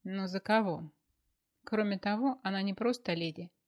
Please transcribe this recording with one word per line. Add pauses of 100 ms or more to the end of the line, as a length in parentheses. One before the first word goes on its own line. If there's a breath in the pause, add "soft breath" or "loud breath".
Но
за
кого? (720)
Кроме
того,
она
не
просто
леди. (180)